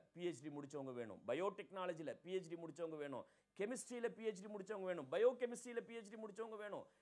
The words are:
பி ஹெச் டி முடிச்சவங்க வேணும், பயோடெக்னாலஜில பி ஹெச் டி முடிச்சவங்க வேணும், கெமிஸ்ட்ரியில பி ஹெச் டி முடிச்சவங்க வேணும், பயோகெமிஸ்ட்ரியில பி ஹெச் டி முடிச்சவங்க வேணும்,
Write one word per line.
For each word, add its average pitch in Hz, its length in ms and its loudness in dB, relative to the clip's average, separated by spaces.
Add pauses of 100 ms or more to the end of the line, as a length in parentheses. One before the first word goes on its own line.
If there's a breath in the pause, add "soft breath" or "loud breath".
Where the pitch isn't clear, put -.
(120)
பி 165 160 -8
ஹெச் 143 140 -2
டி 151 80 -6
முடிச்சவங்க 143 440 -4
வேணும், 113 340 -4
பயோடெக்னாலஜில 175 840 2
பி 170 200 -8
ஹெச் 180 160 0
டி 170 60 -4
முடிச்சவங்க 160 420 -4
வேணும், 139 280 -2 (340 soft breath)
கெமிஸ்ட்ரியில 233 500 0
பி 202 160 -6
ஹெச் 196 160 0
டி 208 120 -8
முடிச்சவங்க 196 300 -4
வேணும், 170 280 0
பயோகெமிஸ்ட்ரியில 240 720 6
பி 226 160 -8
ஹெச் 208 120 -8
டி 220 80 -8
முடிச்சவங்க 220 400 -6
வேணும், 202 280 -4 (160 soft breath)